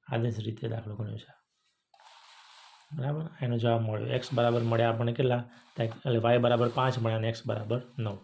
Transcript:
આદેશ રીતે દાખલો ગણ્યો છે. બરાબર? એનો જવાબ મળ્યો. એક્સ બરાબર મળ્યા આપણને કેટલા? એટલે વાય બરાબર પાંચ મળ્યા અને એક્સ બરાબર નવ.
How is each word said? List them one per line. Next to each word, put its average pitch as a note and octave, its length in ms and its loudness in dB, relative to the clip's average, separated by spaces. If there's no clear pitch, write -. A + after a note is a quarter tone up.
આદેશ A2+ 320 -2
રીતે A2+ 280 -8
દાખલો A2+ 280 -8
ગણ્યો G#2+ 220 -8
છે. - 220 -20
બરાબર? D3 340 -4
એનો A#2+ 160 0
જવાબ A#2 240 2
મળ્યો. A2 260 -2
એક્સ B2 260 -2
બરાબર A#2+ 300 4
મળ્યા A#2 260 4
આપણને A#2 240 0
કેટલા? B2 360 0
એટલે A#2 380 0
વાય A#2 200 6
બરાબર A#2+ 320 4
પાંચ B2+ 300 0
મળ્યા A2+ 180 0
અને A2 120 0
એક્સ - 180 -8
બરાબર G#2+ 340 -2
નવ. G#2 240 -4